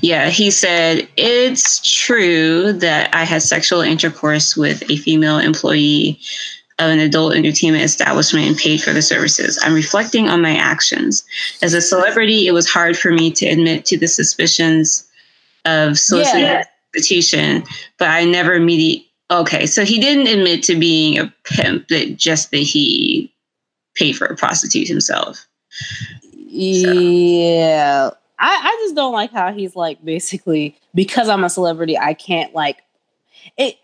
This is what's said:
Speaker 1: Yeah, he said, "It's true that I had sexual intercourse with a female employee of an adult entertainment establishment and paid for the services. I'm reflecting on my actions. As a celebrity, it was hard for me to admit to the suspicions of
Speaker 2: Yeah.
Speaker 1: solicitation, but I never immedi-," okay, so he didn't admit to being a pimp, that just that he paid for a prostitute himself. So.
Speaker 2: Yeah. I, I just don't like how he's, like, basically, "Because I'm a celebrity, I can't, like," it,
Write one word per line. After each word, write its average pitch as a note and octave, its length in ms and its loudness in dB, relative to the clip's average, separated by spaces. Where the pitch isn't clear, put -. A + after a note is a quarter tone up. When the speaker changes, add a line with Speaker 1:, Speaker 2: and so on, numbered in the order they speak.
Speaker 1:
Yeah, D#3+ 280 2
he G3+ 220 2
said, E3+ 540 0
"It's B3 680 0
true F3 880 2
that E3+ 400 0
I E3 120 0
had D#3+ 180 -2
sexual D#3+ 380 0
intercourse D3+ 720 0
with D3 340 -2
a D3+ 60 0
female D#3 420 0
employee D3+ 800 0
of D#3+ 100 2
an D#3+ 100 4
adult D#3 360 2
entertainment D#3 480 2
establishment D3 640 0
and D3+ 100 2
paid D3+ 240 0
for D#3 120 -2
the D3+ 80 2
services. - 600 0
I'm D#3 100 2
reflecting G#3+ 560 0
on E3+ 120 2
my D#3+ 140 2
actions. - 720 -2
As E3+ 120 0
a E3+ 80 2
celebrity, G#3 640 2
it F3+ 60 2
was E3+ 160 2
hard E3+ 280 2
for F3 140 0
me E3 200 2
to - 160 -2
admit D#3+ 400 0
to F3 100 0
the E3 100 0
suspicions D#3+ 960 0
of D#3 240 2
Speaker 2:
Yeah. B3+ 520 2
Speaker 1:
solicitation, D#3+ 680 0
but F3 80 0
I E3 160 2
never F3 340 2
immedi-," E3 480 2
okay, E3+ 360 0
so G3+ 180 0
he G#3+ 160 0
didn't C#4 280 2
admit F#3+ 360 2
to F3 160 2
being D#3+ 400 2
a - 120 -4
pimp, - 460 -4
that - 280 -2
just D#3+ 340 -2
that D3 60 -4
he C#3+ 680 -2
paid D3+ 220 -2
for F#2 100 -6
a D#3+ 120 -6
prostitute - 500 -2
himself. - 580 -4
So. - 1200 -4
Speaker 2:
Yeah. E3+ 1160 4
I, F4 240 2
I G#4+ 200 0
just F4 120 -4
don't C4 180 -2
like A3 180 -4
how G3 220 -4
he's, F#3+ 220 -8
like, E3 280 -6
basically, D#3+ 720 -4
"Because G#3+ 340 0
I'm G3 140 2
a A#3 60 0
celebrity, E3 480 -2
I D3 180 -2
can't, E3 400 -4
like," D3 220 -4
it, C4+ 260 -2